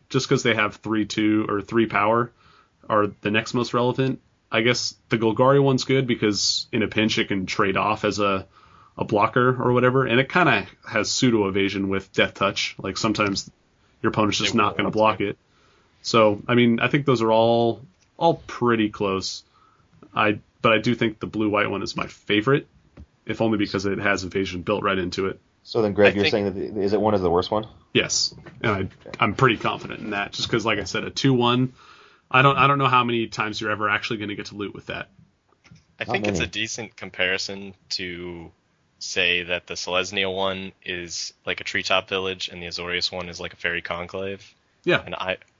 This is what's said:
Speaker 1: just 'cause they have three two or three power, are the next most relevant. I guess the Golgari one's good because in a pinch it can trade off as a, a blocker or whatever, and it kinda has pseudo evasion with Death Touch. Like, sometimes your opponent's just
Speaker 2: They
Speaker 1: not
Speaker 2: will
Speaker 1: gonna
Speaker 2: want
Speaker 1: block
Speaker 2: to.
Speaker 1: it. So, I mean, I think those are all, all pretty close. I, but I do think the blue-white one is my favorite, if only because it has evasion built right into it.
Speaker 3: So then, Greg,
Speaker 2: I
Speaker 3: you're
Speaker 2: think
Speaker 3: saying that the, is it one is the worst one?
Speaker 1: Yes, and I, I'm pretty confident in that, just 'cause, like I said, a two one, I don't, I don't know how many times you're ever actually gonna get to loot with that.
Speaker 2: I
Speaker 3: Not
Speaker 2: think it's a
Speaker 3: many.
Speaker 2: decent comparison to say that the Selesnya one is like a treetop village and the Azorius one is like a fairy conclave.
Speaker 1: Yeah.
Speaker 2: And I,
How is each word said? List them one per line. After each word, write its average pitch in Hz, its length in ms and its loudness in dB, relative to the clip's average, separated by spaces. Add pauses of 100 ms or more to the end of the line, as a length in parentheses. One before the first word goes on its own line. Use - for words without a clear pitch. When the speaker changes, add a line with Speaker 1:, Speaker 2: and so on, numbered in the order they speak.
Speaker 1:
just - 200 0
'cause 139 140 2
they 117 120 2
have 104 200 0
three 107 300 -2
two 107 440 2
or 101 120 -2
three 113 260 2
power, 110 440 2 (560)
are 104 200 4 (140)
the 104 100 -2
next 113 220 0
most 123 200 -2
relevant. 123 480 0 (300)
I 113 100 2
guess 123 340 0 (140)
the 120 80 2
Golgari 123 440 4
one's 139 240 2
good 135 220 2
because 107 640 0
in 113 120 0
a 98 40 0
pinch 110 300 0
it 110 120 0
can 95 160 -2
trade 95 320 0
off 104 280 0
as 98 140 0
a, 98 260 0 (520)
a - 60 -4
blocker 110 460 2 (120)
or 123 120 2
whatever, 127 320 4
and 117 140 2
it 139 100 0
kinda 113 380 2 (200)
has 104 240 -2
pseudo 113 360 2
evasion 98 420 0
with 95 240 -4
Death - 220 0
Touch. - 420 -2
Like, 95 200 -8
sometimes 104 520 -2 (520)
your 110 100 0
opponent's 104 260 2
just 98 160 -2
Speaker 2:
They 117 40 2
Speaker 1:
not 101 160 2
Speaker 2:
will - 40 -6
Speaker 1:
gonna 101 120 0
Speaker 2:
want 95 40 -4
Speaker 1:
block 107 240 4
Speaker 2:
to. 101 120 -2
Speaker 1:
it. - 80 -8 (680)
So, 107 440 4
I 123 80 0
mean, 117 240 4
I 120 80 2
think 147 200 0
those 120 160 4
are 113 80 4
all, 113 500 4 (360)
all 165 180 2
pretty 113 540 0
close. 95 540 -4 (680)
I, 107 260 2 (220)
but 117 120 4
I 110 40 6
do 120 160 0
think 113 260 -2
the 98 80 -6
blue-white 104 420 0
one 98 120 -4
is - 140 -8
my 107 120 -4
favorite, 131 600 0 (580)
if 107 160 -4
only 110 160 2
because 101 300 -2
it 95 100 -2
has 98 260 0
evasion 90 380 -4
built 101 220 -2
right 98 140 0
into 90 280 -2
it. 92 140 -6 (240)
Speaker 3:
So - 180 -2
then, 202 120 0
Greg, 180 200 6
Speaker 2:
I - 20 -6
Speaker 3:
you're 101 100 2
Speaker 2:
think 156 60 2
Speaker 3:
saying 104 140 2
that 98 60 0 (240)
the, 101 60 -2
is 98 120 2
it 101 80 2
one 107 140 4
is 98 60 0
the 87 100 2
worst 90 180 2
one? 110 180 -2 (260)
Speaker 1:
Yes, - 420 0 (260)
and 113 100 0
I, 95 160 -2 (320)
I'm 107 140 2
pretty 117 240 2
confident - 440 -6
in 110 100 -8
that, 101 220 -6
just - 140 -6
'cause, 117 180 0
like 107 120 0
I 101 60 -6
said, 104 200 -6
a 98 60 -10
two - 240 2
one, 123 400 2 (560)
I 127 120 4
don't, 135 160 4
I 131 100 4
don't 143 120 2
know 135 80 2
how 123 160 4
many 120 240 -2
times 107 340 -6
you're 107 100 -4
ever 104 180 -2
actually 107 280 -2
gonna 104 180 -8
get 101 120 -10
to 98 80 -16
loot 101 200 -8
with - 120 -18
that. 87 220 -10 (880)
Speaker 2:
I 113 60 -10
Speaker 3:
Not 104 60 -6
Speaker 2:
think 104 160 -2
it's 98 120 0
a 101 40 0
Speaker 3:
many. 98 80 -4
Speaker 2:
decent 107 440 -8
comparison 95 800 -6 (180)
to 87 600 -10 (480)
say 90 440 0
that 87 240 -6
the 90 80 -10
Selesnya 92 580 -2
one 95 380 -4 (120)
is 87 500 -10 (120)
like 90 160 -4
a - 20 -14
treetop 95 460 -2
village 95 400 -4
and 87 120 -14
the 85 60 -10
Azorius 87 440 -6
one 90 180 -8
is 85 100 -14
like 87 140 -12
a - 40 -20
fairy 87 240 -4
conclave. 95 720 -10 (300)
Speaker 1:
Yeah. 147 200 0
Speaker 2:
And 87 120 -10
I, 92 220 -4 (220)